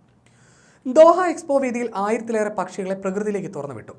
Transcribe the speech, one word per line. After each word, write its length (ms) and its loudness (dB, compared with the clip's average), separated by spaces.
ദോഹ 380 8
എക്സ്പോ 340 -2
വേദിയിൽ 360 -2
ആയിരത്തിലേറെ 540 -2
പക്ഷികളെ 460 -6
പ്രകൃതിയിലേക്ക് 600 -6
തുറന്നുവിട്ടു. 440 -12